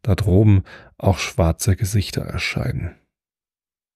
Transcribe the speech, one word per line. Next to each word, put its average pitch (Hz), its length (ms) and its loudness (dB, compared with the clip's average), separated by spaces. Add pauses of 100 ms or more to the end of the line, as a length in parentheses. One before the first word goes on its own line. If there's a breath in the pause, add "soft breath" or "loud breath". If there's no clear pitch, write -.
da 98 120 0
droben 98 480 4 (340 loud breath)
auch 95 220 0
schwarze - 560 0
Gesichter 98 480 -2
erscheinen. - 720 -6 (1000)